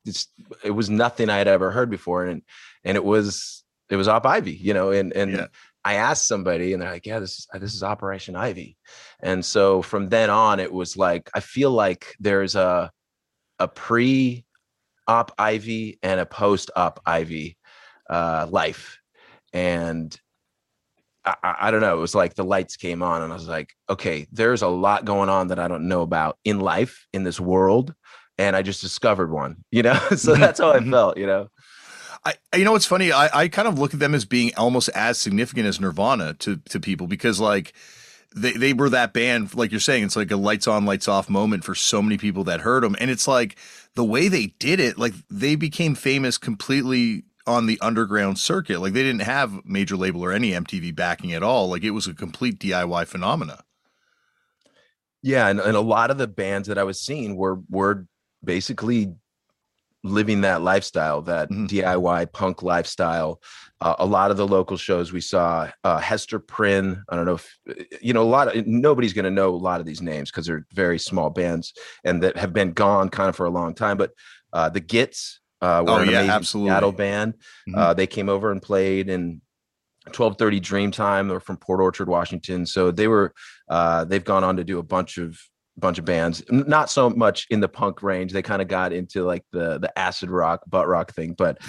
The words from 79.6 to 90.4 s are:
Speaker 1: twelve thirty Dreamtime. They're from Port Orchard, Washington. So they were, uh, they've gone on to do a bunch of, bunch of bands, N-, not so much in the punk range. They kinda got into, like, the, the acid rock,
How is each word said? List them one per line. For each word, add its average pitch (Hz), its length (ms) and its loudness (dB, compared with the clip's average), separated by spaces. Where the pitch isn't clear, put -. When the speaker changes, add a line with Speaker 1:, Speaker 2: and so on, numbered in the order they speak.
Speaker 1:
twelve 110 260 2
thirty 104 220 2
Dreamtime. 98 680 0
They're 92 120 -4
from 95 160 -10
Port 92 240 -2
Orchard, 92 280 0
Washington. 87 580 -2
So 90 240 2
they 101 180 2
were, 104 260 2
uh, 82 360 2
they've 92 200 -2
gone 95 200 2
on 92 120 2
to 90 80 -4
do 90 140 -4
a 85 40 -4
bunch 90 360 -4
of, 82 200 -10
bunch 90 220 0
of 85 60 -8
bands, 85 360 0
N-, 135 160 4
not 151 200 4
so 127 220 4
much 107 400 2
in 110 80 0
the 98 100 2
punk - 340 -4
range. 92 300 -2
They 95 100 -2
kinda 98 220 -2
got 90 280 -2
into, 90 320 -4
like, 87 260 -2
the, 85 280 -4
the 87 200 -4
acid 92 320 -4
rock, 85 380 0